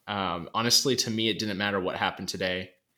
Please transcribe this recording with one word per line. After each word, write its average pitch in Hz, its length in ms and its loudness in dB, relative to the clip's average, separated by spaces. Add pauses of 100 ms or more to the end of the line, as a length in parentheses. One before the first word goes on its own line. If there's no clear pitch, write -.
um, 92 480 -2
honestly, 117 400 4
to - 160 0
me, 110 180 2
it 104 80 0
didn't 107 220 -2
matter 101 200 2
what 90 160 0
happened 95 340 -2
today. 92 420 -4 (260)